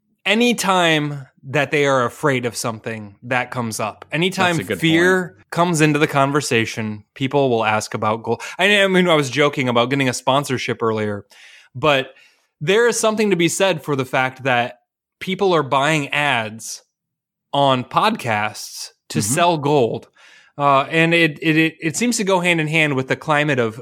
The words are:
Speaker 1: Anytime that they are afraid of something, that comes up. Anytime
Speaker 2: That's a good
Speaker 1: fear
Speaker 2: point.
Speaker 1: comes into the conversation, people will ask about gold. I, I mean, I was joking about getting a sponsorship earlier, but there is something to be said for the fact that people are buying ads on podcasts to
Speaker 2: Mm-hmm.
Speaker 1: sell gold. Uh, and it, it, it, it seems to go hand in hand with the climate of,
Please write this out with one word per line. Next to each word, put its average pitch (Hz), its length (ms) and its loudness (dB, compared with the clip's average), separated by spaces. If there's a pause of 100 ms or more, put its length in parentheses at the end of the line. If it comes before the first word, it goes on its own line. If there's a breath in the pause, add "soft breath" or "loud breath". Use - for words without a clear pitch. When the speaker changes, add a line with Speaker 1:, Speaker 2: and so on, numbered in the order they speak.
(260)
Speaker 1:
Anytime 180 1000 0 (180)
that 139 260 -2
they 143 160 2
are 135 180 2
afraid 123 420 -2
of 113 100 -6
something, 110 680 -8
that 123 300 -4
comes 117 260 -6
up. 107 320 -8
Anytime 180 460 0
Speaker 2:
That's 101 120 -4
a 110 40 -2
good 92 80 -4
Speaker 1:
fear 170 560 2
Speaker 2:
point. - 140 -20
Speaker 1:
comes 170 320 0
into 151 180 4
the 156 80 2
conversation, 120 960 -2 (100)
people 139 340 0
will 113 160 0
ask 107 300 -2
about 110 300 -2
gold. 117 180 -4 (160 loud breath)
I, 196 240 4
I 196 60 2
mean, 185 180 4
I 170 80 4
was 143 160 2
joking 143 380 0
about 120 220 2
getting 139 180 0
a 123 60 -2
sponsorship 131 680 -2
earlier, 107 440 -2 (500 loud breath)
but 135 380 0 (460 soft breath)
there 208 280 2
is 226 100 -2
something 220 320 0
to 196 60 2
be 170 120 2
said 185 360 0
for 147 100 -2
the 131 120 -2
fact 131 360 -2
that 123 380 0 (400)
people 190 320 0
are 156 100 2
buying 143 460 0
ads 120 760 -4 (680)
on 135 320 2
podcasts 117 1080 -4 (200)
to - 100 -4
Speaker 2:
Mm-hmm. 107 140 -2
Speaker 1:
sell 170 240 2
gold. 135 500 0 (480 soft breath)
Uh, 143 320 4
and 165 240 2
it, 165 300 2
it, 160 140 2
it, 160 240 2
it 165 160 -4
seems 233 200 -2
to 220 80 -2
go 185 160 2
hand 170 200 0
in 156 80 -2
hand 151 280 0
with 131 120 -4
the 135 80 0
climate 147 420 0
of, 113 220 -2